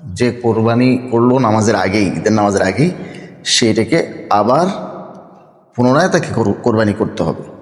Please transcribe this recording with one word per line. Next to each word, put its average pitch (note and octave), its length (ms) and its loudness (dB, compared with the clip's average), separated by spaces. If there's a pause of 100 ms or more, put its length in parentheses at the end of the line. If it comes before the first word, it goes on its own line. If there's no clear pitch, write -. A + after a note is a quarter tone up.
(140)
যে A#2+ 160 0
কোরবানি A#2 680 2 (120)
করলো B2 280 4
নামাজের A2 380 2
আগেই, G2 300 0
ঈদের F2 260 0
নামাজের G2+ 300 2
আগেই, G#2 280 0 (540)
সেটাকে - 840 0
আবার A#2 360 2 (1080)
পুনরায় C3 320 2
তাকে F3+ 260 0
কোর-, G#2+ 180 0
কোরবানি A2 400 0
করতে G2 300 -4
হবে। E2 200 -4 (200)